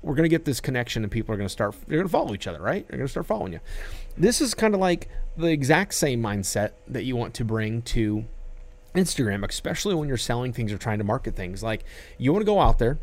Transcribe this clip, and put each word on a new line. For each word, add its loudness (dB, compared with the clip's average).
we're -2
gonna 4
get 4
this 0
connection -2
and -2
people -2
are -4
gonna -2
start, -2
they're 2
gonna 0
follow 0
each -8
other, -8
right? -2
They're -8
gonna -2
start -4
following -2
you. -10
This 6
is 2
kinda 4
like 2
the 0
exact 4
same 2
mindset 0
that -4
you -2
want -4
to -2
bring -2
to 2
Instagram, 2
especially -2
when 0
you're 0
selling -2
things -2
or -4
trying -2
to -2
market 0
things. -6
Like, -2
you 4
wanna 2
go 4
out 8
there 2